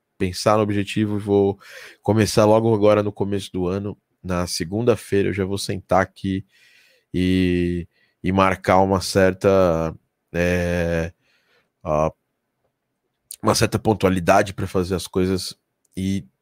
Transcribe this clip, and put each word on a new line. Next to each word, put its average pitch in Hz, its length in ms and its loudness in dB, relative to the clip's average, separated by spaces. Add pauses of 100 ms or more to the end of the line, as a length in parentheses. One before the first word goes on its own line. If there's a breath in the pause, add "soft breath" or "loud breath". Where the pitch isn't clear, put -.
(160)
pensar 95 400 0
no 107 60 2
objetivo 104 540 -4
e 101 40 -6
vou 101 380 2 (440 loud breath)
começar 107 420 2
logo 113 280 4
agora 104 300 4
no 104 80 -4
começo 101 420 -6
do 92 140 -4
ano, 98 320 -6 (240)
na 90 240 -4
segunda-feira 98 840 -2
eu 95 40 -4
já 98 100 -2
vou 98 140 -6
sentar 95 440 -2
aqui 95 440 -6 (680 soft breath)
e, 90 760 0 (340)
e 90 80 -4
marcar 95 480 2
uma 95 220 2
certa, 92 920 2 (400)
é, 87 800 -2 (680)
a, 78 300 0 (1300)
uma 107 120 0
certa 107 240 0
pontualidade 95 760 2
pra 95 120 -8
fazer 92 280 -2
as 87 120 -6
coisas 92 480 -2 (400)
e 95 300 -4 (180)